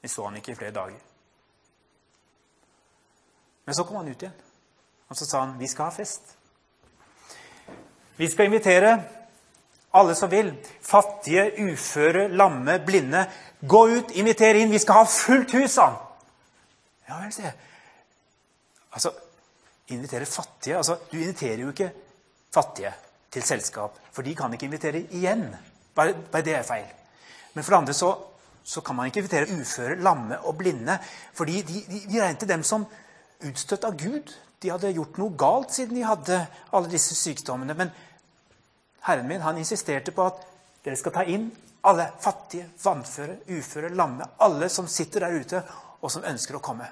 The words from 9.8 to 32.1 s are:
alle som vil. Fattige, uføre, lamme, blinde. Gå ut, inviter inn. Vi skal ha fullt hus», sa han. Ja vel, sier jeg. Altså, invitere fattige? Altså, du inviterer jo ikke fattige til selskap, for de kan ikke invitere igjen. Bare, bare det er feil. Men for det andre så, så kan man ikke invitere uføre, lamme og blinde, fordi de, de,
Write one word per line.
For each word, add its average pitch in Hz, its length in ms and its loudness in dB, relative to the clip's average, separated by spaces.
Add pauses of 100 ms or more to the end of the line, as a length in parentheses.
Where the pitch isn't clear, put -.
alle 185 220 8
som 180 160 -2
vil. 196 220 2 (300)
Fattige, 196 680 4 (220)
uføre, 165 560 2
lamme, 175 580 4
blinde. 175 380 2 (360)
Gå 202 280 10
ut, 240 220 0
inviter 220 440 6
inn. 220 160 6
Vi 214 80 4
skal 208 240 8
ha - 20 12
fullt - 480 4
hus», 254 180 4
sa 190 200 6
han. 117 60 -8 (1120)
Ja 151 120 -14
vel, 214 120 -12
sier 196 180 -10
jeg. - 60 -18 (1400)
Altså, - 160 -2 (760)
invitere 127 380 -8
fattige? - 500 -8
Altså, 170 220 -2 (140)
du 156 40 -10
inviterer 147 460 -6
jo 139 100 -8
ikke 185 180 -4 (640)
fattige 98 380 -2 (380)
til 127 120 -8
selskap, 107 560 -6 (140)
for 135 100 -12
de 143 120 -8
kan 135 180 -6
ikke 135 160 -10
invitere 151 420 -6
igjen. 180 380 -2 (460)
Bare, 160 200 4 (180)
bare 160 100 0
det 156 120 -2
er 127 80 -2
feil. 113 240 -8 (680)
Men 151 100 -8
for 202 100 4
det 180 40 10
andre 143 160 2
så, 185 180 2 (520)
så - 160 -10
kan 131 160 -8
man 127 140 -4
ikke 196 140 -4
invitere 165 260 0 (100)
uføre, 131 420 -6
lamme 151 440 2
og 160 120 -4
blinde, 170 400 -2 (360)
fordi 175 280 -4
de, 170 280 -10
de, 202 100 -10 (120)